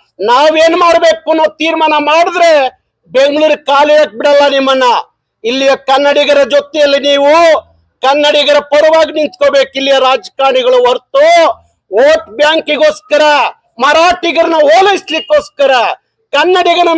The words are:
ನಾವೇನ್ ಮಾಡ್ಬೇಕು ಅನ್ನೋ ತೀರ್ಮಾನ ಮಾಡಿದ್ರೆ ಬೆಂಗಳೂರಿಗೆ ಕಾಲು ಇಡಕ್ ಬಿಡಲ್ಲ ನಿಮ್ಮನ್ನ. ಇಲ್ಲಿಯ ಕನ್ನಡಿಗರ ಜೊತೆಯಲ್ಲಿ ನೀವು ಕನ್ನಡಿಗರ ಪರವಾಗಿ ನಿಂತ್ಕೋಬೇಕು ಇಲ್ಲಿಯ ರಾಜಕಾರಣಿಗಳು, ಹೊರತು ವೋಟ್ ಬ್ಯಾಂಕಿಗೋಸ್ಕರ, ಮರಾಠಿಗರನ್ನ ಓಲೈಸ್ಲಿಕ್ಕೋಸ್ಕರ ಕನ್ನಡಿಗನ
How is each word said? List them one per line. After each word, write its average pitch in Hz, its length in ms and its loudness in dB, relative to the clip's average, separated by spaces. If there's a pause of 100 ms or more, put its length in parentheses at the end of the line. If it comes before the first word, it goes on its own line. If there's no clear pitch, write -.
(320)
ನಾವೇನ್ 311 520 2
ಮಾಡ್ಬೇಕು 330 480 0
ಅನ್ನೋ 320 140 0 (140)
ತೀರ್ಮಾನ 320 360 -2 (140)
ಮಾಡಿದ್ರೆ 339 420 0 (600)
ಬೆಂಗಳೂರಿಗೆ 294 580 0
ಕಾಲು 294 260 2
ಇಡಕ್ 294 240 0
ಬಿಡಲ್ಲ 285 240 2 (120)
ನಿಮ್ಮನ್ನ. 269 300 0 (580)
ಇಲ್ಲಿಯ 269 280 -2 (180)
ಕನ್ನಡಿಗರ 285 520 0 (120)
ಜೊತೆಯಲ್ಲಿ 285 540 -2
ನೀವು 285 240 0 (720)
ಕನ್ನಡಿಗರ 294 560 0 (120)
ಪರವಾಗಿ 311 460 0
ನಿಂತ್ಕೋಬೇಕು 277 600 -2
ಇಲ್ಲಿಯ 269 180 0 (100)
ರಾಜಕಾರಣಿಗಳು, 262 800 -2
ಹೊರತು 294 400 -2 (640)
ವೋಟ್ 294 380 0 (100)
ಬ್ಯಾಂಕಿಗೋಸ್ಕರ, 302 840 -2 (600)
ಮರಾಠಿಗರನ್ನ 330 760 0 (160)
ಓಲೈಸ್ಲಿಕ್ಕೋಸ್ಕರ 370 960 -2 (600)
ಕನ್ನಡಿಗನ 349 640 0